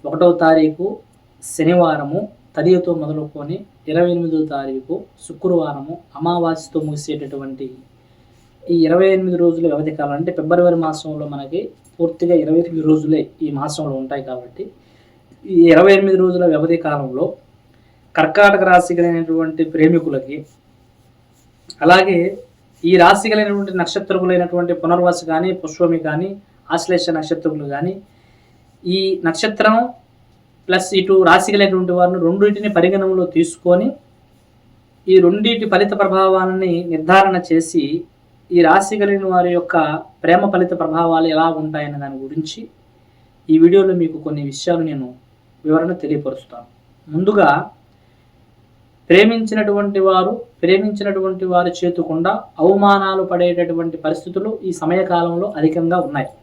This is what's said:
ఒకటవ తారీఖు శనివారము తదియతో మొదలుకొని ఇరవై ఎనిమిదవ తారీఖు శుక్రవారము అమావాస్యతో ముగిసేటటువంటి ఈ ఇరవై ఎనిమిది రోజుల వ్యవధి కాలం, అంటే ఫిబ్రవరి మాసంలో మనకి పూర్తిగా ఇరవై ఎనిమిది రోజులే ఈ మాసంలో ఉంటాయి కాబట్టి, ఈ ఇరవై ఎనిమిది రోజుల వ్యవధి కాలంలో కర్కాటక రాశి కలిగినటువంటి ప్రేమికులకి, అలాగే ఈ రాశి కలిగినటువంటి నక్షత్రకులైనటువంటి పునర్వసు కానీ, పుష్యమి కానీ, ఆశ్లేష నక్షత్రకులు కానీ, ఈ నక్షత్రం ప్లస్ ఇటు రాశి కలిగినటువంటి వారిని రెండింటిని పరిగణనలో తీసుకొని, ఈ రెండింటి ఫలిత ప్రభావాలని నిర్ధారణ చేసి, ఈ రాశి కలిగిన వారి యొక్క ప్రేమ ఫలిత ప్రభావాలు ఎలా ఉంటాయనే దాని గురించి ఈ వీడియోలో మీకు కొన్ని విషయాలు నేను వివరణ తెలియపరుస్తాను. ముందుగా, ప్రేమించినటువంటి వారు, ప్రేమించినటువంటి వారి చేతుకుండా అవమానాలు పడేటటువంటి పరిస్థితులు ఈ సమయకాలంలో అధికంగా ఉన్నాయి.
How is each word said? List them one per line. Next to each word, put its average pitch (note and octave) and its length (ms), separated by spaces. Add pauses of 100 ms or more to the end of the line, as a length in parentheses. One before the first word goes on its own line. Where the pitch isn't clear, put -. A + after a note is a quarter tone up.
ఒకటవ E3+ 300
తారీఖు D#3+ 520 (580)
శనివారము D#3+ 760 (320)
తదియతో F3 420
మొదలుకొని D3+ 640 (320)
ఇరవై E3+ 240
ఎనిమిదవ D#3+ 340
తారీఖు C3+ 480 (280)
శుక్రవారము D#3 720 (220)
అమావాస్యతో E3 640
ముగిసేటటువంటి C#3 840 (960)
ఈ F3 200
ఇరవై F3 260
ఎనిమిది F#3 280
రోజుల E3+ 300
వ్యవధి D3+ 240
కాలం, C#3+ 220
అంటే E3+ 180
ఫిబ్రవరి E3+ 440
మాసంలో D3+ 520
మనకి C#3+ 340 (300)
పూర్తిగా E3+ 440
ఇరవై D#3 240
ఎనిమిది E3 280
రోజులే D#3 340 (200)
ఈ D3 100
మాసంలో C#3+ 440
ఉంటాయి C3+ 280
కాబట్టి, B2+ 420 (800)
ఈ F#3 140 (100)
ఇరవై F3 240
ఎనిమిది F#3+ 240
రోజుల F3+ 280
వ్యవధి E3 320
కాలంలో D3 480 (880)
కర్కాటక G3 480
రాశి F3+ 320
కలిగినటువంటి E3 680
ప్రేమికులకి, D#3 720 (1400)
అలాగే F#3 380 (640)
ఈ E3+ 140
రాశి G3 320
కలిగినటువంటి G3+ 480
నక్షత్రకులైనటువంటి F3+ 960
పునర్వసు F3 520
కానీ, E3 280
పుష్యమి E3 460
కానీ, D#3+ 300 (420)
ఆశ్లేష E3+ 380
నక్షత్రకులు D#3 580
కానీ, D#3 260 (880)
ఈ F#3 160 (260)
నక్షత్రం G#3+ 480 (960)
ప్లస్ F#3 240
ఇటు F#3+ 300
రాశి F3+ 280
కలిగినటువంటి F#3 420
వారిని F3+ 260
రెండింటిని G3+ 500
పరిగణనలో F#3 560
తీసుకొని, F3 600 (1200)
ఈ F#3+ 120
రెండింటి G#3+ 500
ఫలిత G3+ 300
ప్రభావాలని F#3+ 720 (120)
నిర్ధారణ F3+ 600
చేసి, D#3+ 400 (680)
ఈ F3 100
రాశి G3 360
కలిగిన G3+ 280
వారి F3+ 280
యొక్క F3 220 (460)
ప్రేమ F3 280
ఫలిత F3+ 300
ప్రభావాలు E3 480
ఎలా D#3+ 220
ఉంటాయనే D#3 500
దాని C3+ 180
గురించి D3+ 420 (880)
ఈ D#3+ 80
వీడియోలో F#3 360
మీకు D#3+ 240
కొన్ని D3+ 260
విషయాలు E3 380
నేను C#3 260 (560)
వివరణ D#3+ 300
తెలియపరుస్తాను. C#3+ 760 (400)
ముందుగా, F#3 420 (1600)
ప్రేమించినటువంటి G#3 880
వారు, F#3+ 340 (260)
ప్రేమించినటువంటి F#3+ 840
వారి F3 260
చేతుకుండా E3+ 600 (280)
అవమానాలు G3 640
పడేటటువంటి E3+ 760
పరిస్థితులు F#3 540 (120)
ఈ F#3 100
సమయకాలంలో F3 840
అధికంగా E3 420
ఉన్నాయి. C#3+ 300 (140)